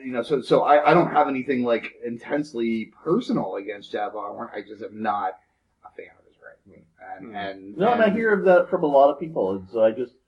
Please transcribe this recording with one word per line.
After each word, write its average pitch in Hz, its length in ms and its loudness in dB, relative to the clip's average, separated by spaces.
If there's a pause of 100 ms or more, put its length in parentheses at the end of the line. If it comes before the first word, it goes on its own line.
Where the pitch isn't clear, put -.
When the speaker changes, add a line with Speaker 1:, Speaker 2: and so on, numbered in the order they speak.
Speaker 1:
you 127 80 -8
know, 120 80 -2
so, 139 200 -2
so - 200 4
I, 147 300 6
I - 20 8
don't 170 180 4
have 147 160 4
anything, 131 360 -2
like, 117 320 -2 (100)
intensely 117 880 -6 (100)
personal 160 520 -2
against 101 360 -10
Chad 104 220 -6
Lawhorn. 107 400 -12
I 104 80 -10
just 104 220 -18
am 107 180 -14
not 104 320 -4 (500)
a - 140 -20
fan - 80 -16 (120)
of - 100 -20
his - 140 -20
writing. - 440 -20 (320)
And, 123 140 -18
Speaker 2:
Hmm. 104 40 -14
Speaker 1:
and, 98 420 -12
Speaker 3:
No, 214 140 2
and 226 100 2
I 220 40 6
Speaker 1:
and 196 100 2
Speaker 3:
hear 226 160 0
of 185 140 0
that 180 240 6
from 175 140 -2
a 151 40 2
lot 139 220 6
of 147 100 -4
people, 147 380 -4
and 92 160 -16
so 110 100 2
I 113 80 6
just 123 220 -8 (140)